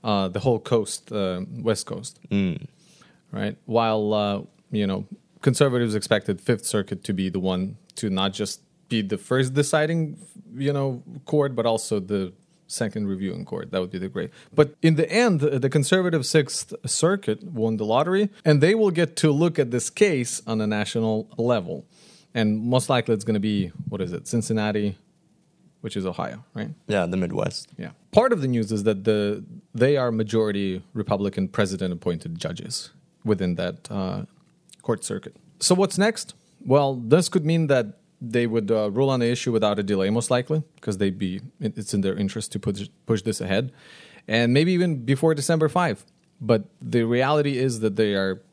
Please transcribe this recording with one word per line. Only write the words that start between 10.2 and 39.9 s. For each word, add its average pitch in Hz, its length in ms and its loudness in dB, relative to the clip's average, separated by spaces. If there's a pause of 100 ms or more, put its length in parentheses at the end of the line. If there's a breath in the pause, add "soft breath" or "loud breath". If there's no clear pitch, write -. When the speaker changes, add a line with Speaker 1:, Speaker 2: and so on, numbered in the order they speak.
Speaker 1:
you 139 180 -2
know, 135 300 -4 (220)
court, 139 300 0
but 113 100 0
also 110 340 0
the 95 340 -4 (340)
second 107 400 -4
reviewing 92 360 -4
court. - 280 -10
That 95 100 0
would 90 80 -4
be 95 80 -8
the 92 120 -6
great. 87 200 -6 (240 loud breath)
But 143 280 4
in 160 140 6
the 160 160 0
end, 208 280 4
the, 139 200 2
the 131 100 0
conservative 165 560 2
Sixth - 480 0 (120)
Circuit 165 580 0
won 113 340 -2
the 107 80 -2
lottery, 175 440 2 (160 loud breath)
and 147 160 6
they 185 140 6
will 208 160 4
get 165 260 0
to 156 140 4
look 160 260 2
at 123 140 2
this 120 180 -2
case 143 560 2
on 110 160 0
a 107 60 0
national 107 600 0 (100)
level. 95 480 -2 (480 soft breath)
And 107 260 2
most 123 300 0
likely 120 260 2
it's 104 80 -8
gonna 107 160 0
be, 101 320 0 (160)
what 95 140 -6
is 87 120 -4
it, - 140 -10
Cincinnati, 107 680 -2 (840)
which 107 160 -8
is 95 80 -4
Ohio, 92 480 -6
right? 107 160 -8 (180)
Speaker 2:
Yeah, 92 200 2
the 90 100 -2
Midwest. - 580 -4
Speaker 1:
Yeah. - 160 -14 (200)
Part 240 220 6
of 165 80 0
the 135 60 -2
news 113 240 -2
is 104 120 -2
that 101 200 0
the, 104 400 0 (300)
they 135 240 4
are 123 140 0
majority 104 720 0 (100)
Republican 101 540 -2
president-appointed 87 920 -4
judges - 540 -10 (320)
within 92 320 0
that, 90 340 -8
uh, 95 360 -6 (580)
court 113 200 -2
circuit. - 320 -10 (240)
So - 140 2
what's 190 240 2
next? 214 380 -2 (280)
Well, 139 320 2
this 123 340 4
could 160 160 0
mean 160 220 2
that 120 300 2 (240)
they 120 240 0
would, 110 240 0
uh, 107 220 2
rule 135 180 2
on 127 120 2
the 117 60 2
issue 123 240 0
without 104 280 2
a 101 40 -2
delay, 98 260 2